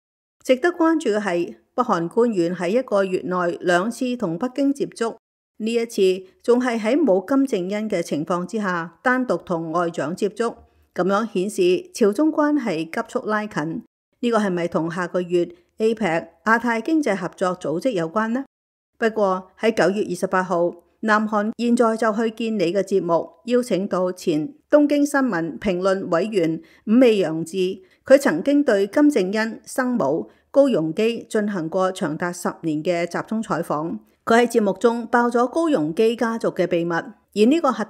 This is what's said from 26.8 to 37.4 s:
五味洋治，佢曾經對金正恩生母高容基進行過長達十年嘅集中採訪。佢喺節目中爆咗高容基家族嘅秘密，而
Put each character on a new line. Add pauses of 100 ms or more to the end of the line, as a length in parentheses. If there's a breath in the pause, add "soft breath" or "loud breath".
五
味
洋
治， (240 soft breath)
佢
曾
經
對
金
正
恩
生
母 (220 soft breath)
高
容
基
進
行
過
長
達
十
年
嘅
集 (100)
中
採
訪。 (260 soft breath)
佢
喺
節
目
中
爆
咗
高
容
基
家
族
嘅
秘
密，
而